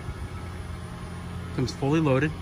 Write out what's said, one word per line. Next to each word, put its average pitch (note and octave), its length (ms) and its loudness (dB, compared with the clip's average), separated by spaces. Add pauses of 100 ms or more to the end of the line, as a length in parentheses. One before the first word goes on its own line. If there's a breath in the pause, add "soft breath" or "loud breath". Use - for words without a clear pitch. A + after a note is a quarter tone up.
(1500)
Comes C3 180 0
fully C#3+ 280 4
loaded D3 420 6